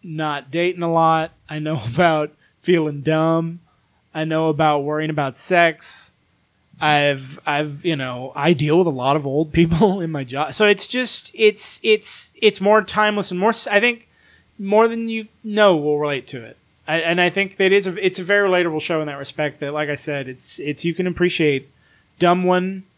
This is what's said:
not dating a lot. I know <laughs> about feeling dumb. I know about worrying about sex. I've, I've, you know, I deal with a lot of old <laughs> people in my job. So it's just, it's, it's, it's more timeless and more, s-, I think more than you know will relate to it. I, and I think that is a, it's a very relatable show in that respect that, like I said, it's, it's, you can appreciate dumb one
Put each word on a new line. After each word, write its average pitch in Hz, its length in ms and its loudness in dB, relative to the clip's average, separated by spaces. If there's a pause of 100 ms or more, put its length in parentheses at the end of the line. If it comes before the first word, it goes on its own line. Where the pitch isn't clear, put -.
not 151 480 -6
dating 175 320 -2
a 170 80 -2
lot. 160 400 2 (180)
I 151 100 -6
know 156 260 -4
<laughs> 117 80 -6
about 156 380 2 (300)
feeling 156 400 2
dumb. 165 580 0 (540)
I 156 120 -4
know 160 240 0
about 151 340 2
worrying 151 260 -2
about 147 300 -4
sex. - 720 0 (720)
I've, 143 640 0
I've, 147 400 -4
you 165 100 0
know, 127 400 -8
I 151 180 2
deal 151 260 2
with 180 80 4
a 156 40 0
lot 135 240 0
of 147 100 -2
old 147 280 -2
<laughs> 180 60 2
people 175 420 2
in 165 100 -6
my 143 120 -6
job. 135 300 -4
So 214 120 2
it's 208 220 2
just, - 460 -6
it's, - 500 2
it's, - 580 0
it's 208 180 2
more 208 220 4
timeless 208 500 -2
and 180 80 -4
more, 208 120 2
s-, - 160 -4
I 208 120 2
think 233 300 -2 (500)
more 208 280 2
than 226 200 -4
you 220 200 -6 (160)
know 208 340 4
will 147 220 0
relate 143 280 -4
to 123 160 -14
it. 113 140 -20 (280)
I, 160 140 -2
and 170 220 0
I 175 80 2
think 190 280 -4
that 190 140 4
is 196 160 4
a, 190 180 -6
it's 185 140 -2
a 185 40 -8
very 202 260 2
relatable 175 320 0
show 160 180 -2
in 151 80 -4
that 143 100 -10
respect 143 440 -6
that, 143 120 -6
like 151 160 -4
I 147 60 -4
said, 139 320 -8
it's, - 320 -12
it's, 147 240 -6
you 170 100 0
can 180 140 -2
appreciate 160 600 -2 (500)
dumb 175 240 4
one 185 400 0 (140)